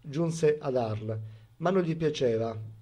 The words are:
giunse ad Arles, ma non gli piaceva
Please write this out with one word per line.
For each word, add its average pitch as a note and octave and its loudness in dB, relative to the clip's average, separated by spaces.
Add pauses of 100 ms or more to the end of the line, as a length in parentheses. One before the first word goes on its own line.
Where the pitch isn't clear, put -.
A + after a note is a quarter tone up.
giunse D#3 0
ad C#3 -2
Arles, A2 -2 (380)
ma E3 0
non F#3+ 4
gli D#3+ 0
piaceva A#2+ 2 (280)